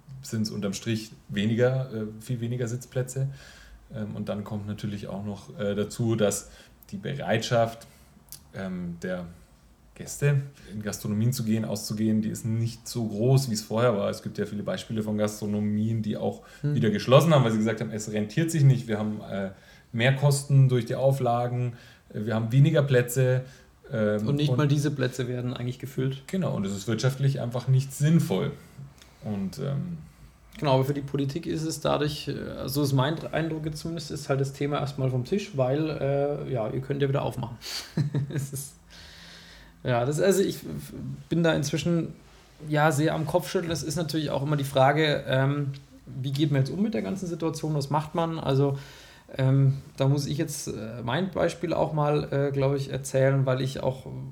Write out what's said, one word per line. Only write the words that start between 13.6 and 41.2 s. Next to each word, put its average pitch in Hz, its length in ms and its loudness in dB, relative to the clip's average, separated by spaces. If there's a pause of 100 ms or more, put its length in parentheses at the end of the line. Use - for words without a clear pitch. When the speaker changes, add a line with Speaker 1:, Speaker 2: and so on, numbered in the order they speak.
Speaker 1:
vorher 113 340 2
war. 101 140 0
Es 104 140 -6
gibt - 140 -8
ja 101 80 -2
viele 104 180 -6
Beispiele 104 400 -4
von 107 140 -2
Gastronomien, 107 840 0
die 104 160 -2
auch 107 240 -4 (200)
Speaker 2:
Hm. 147 140 0
Speaker 1:
wieder 110 140 2
geschlossen 139 440 6
haben, 131 100 8
weil 113 80 2
sie 110 80 2
gesagt 107 200 0
haben, 110 120 -6
es 107 200 -6
rentiert 107 380 0
sich 151 140 2
nicht, 123 240 6
wir 107 100 0
haben, 107 240 -4
äh, 98 300 -6 (400)
mehr 123 240 2
Kosten 139 520 6
durch 123 180 2
die - 100 -4
Auflagen, 123 760 2 (400)
äh, 107 120 -6
wir 113 100 -2
haben 113 160 0
weniger 151 300 6
Plätze, 127 640 2 (480)
ähm, 107 360 0
Speaker 2:
Und 143 100 2
nicht 147 120 2
Speaker 1:
und 123 80 2
Speaker 2:
mal 147 100 4
diese 143 220 4
Plätze 127 380 -2
werden 123 260 -4
eigentlich 123 240 -6
gefüllt. 135 500 -4
Speaker 1:
Genau, 185 280 -2
und 101 100 -2
es 98 60 -4
ist 101 160 -8
wirtschaftlich 135 540 0
einfach 120 260 -6
nicht 131 260 2
sinnvoll. 143 580 2 (760)
Und, 98 340 -4
ähm, 90 380 -4 (600)
Speaker 2:
Genau, 143 160 4
aber 131 100 4
für 143 80 0
die 143 80 -6
Politik 143 460 -4
ist 160 160 -2
es 151 160 -4
dadurch, 147 480 0
äh, - 400 -6
so 143 160 0
ist 131 100 0
mein 139 220 4 (180)
Eindruck 156 320 -2
jetzt 151 140 -8
zumindest, 165 320 -8
ist - 180 -6
halt 139 100 2
das 139 140 -2
Thema 143 260 -2
erstmal 135 300 -2
vom 123 160 0
Tisch, 202 320 -2
weil, 139 320 2
äh, 143 600 -2
ja, 123 180 -2
ihr 135 120 -4
könnt 139 200 -2
ja 139 80 2
wieder 139 140 0
aufmachen. 120 340 -6 (380)
<laughs> - 380 0
Es 139 200 -6
ist, - 220 -10 (1080)
ja, 123 220 2
das, 151 160 0
also 190 200 6
ich 170 160 0
f-, - 360 -10 (340)